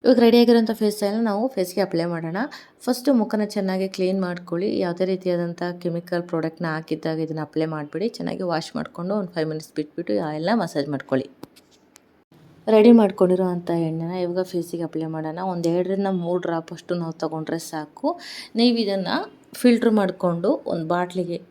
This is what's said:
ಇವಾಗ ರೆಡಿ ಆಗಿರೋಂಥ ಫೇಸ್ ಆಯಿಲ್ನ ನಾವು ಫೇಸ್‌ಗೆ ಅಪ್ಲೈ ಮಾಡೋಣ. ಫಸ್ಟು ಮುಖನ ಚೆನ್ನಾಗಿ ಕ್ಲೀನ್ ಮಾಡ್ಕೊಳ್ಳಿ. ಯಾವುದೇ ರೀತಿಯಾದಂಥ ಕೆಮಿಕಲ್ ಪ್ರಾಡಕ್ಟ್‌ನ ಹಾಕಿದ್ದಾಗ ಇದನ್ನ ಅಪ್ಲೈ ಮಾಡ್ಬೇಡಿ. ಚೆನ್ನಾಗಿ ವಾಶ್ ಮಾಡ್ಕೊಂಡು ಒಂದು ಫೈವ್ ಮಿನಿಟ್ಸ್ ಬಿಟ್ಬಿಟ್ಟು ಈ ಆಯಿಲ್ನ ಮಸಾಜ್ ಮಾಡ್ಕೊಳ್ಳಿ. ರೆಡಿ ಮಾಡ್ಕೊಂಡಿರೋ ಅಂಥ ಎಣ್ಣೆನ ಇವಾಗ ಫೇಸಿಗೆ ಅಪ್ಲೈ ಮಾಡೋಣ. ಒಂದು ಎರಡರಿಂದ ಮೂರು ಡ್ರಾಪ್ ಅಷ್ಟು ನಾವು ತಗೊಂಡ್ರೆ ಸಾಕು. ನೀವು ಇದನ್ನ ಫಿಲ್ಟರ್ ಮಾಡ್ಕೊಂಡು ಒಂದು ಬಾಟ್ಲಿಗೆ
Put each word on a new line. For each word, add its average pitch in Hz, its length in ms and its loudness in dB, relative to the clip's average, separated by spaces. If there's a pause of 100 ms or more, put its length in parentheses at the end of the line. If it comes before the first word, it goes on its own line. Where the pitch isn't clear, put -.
ಇವಾಗ 240 160 6
ರೆಡಿ 233 180 8
ಆಗಿರೋಂಥ 233 360 6
ಫೇಸ್ 208 260 0
ಆಯಿಲ್ನ 208 220 0
ನಾವು 214 260 0
ಫೇಸ್‌ಗೆ 190 340 -2
ಅಪ್ಲೈ 175 240 0
ಮಾಡೋಣ. 165 340 -4 (420)
ಫಸ್ಟು 247 320 -2
ಮುಖನ 214 320 2
ಚೆನ್ನಾಗಿ 190 440 -2
ಕ್ಲೀನ್ 190 320 0
ಮಾಡ್ಕೊಳ್ಳಿ. 175 560 -4
ಯಾವುದೇ 180 280 0
ರೀತಿಯಾದಂಥ 175 560 -2 (160)
ಕೆಮಿಕಲ್ 175 460 -4
ಪ್ರಾಡಕ್ಟ್‌ನ 165 440 -4
ಹಾಕಿದ್ದಾಗ 160 520 -4
ಇದನ್ನ 160 220 -4
ಅಪ್ಲೈ 156 260 -2
ಮಾಡ್ಬೇಡಿ. 160 420 -6
ಚೆನ್ನಾಗಿ 175 340 -6
ವಾಶ್ 160 300 -2
ಮಾಡ್ಕೊಂಡು 170 420 -6
ಒಂದು 196 160 -4
ಫೈವ್ 160 180 -2
ಮಿನಿಟ್ಸ್ 156 240 -8
ಬಿಟ್ಬಿಟ್ಟು 165 400 -6
ಈ 202 80 0
ಆಯಿಲ್ನ 160 340 -2
ಮಸಾಜ್ 160 340 -2
ಮಾಡ್ಕೊಳ್ಳಿ. 135 380 -2 (1400)
ರೆಡಿ 220 240 8
ಮಾಡ್ಕೊಂಡಿರೋ 190 560 6
ಅಂಥ 180 220 -4 (120)
ಎಣ್ಣೆನ 165 360 -4
ಇವಾಗ 180 280 -2
ಫೇಸಿಗೆ 170 380 -6
ಅಪ್ಲೈ 160 240 -6
ಮಾಡೋಣ. 160 400 -6
ಒಂದು 170 220 -2
ಎರಡರಿಂದ 185 460 0
ಮೂರು 175 260 -2
ಡ್ರಾಪ್ 170 320 -4
ಅಷ್ಟು 175 220 -6
ನಾವು 165 220 -6
ತಗೊಂಡ್ರೆ 160 460 -4
ಸಾಕು. 156 460 -6 (460)
ನೀವು 233 220 4
ಇದನ್ನ 196 360 -2 (420)
ಫಿಲ್ಟರ್ 240 380 4
ಮಾಡ್ಕೊಂಡು 185 580 2 (140)
ಒಂದು 165 220 -4
ಬಾಟ್ಲಿಗೆ 175 520 -2 (120)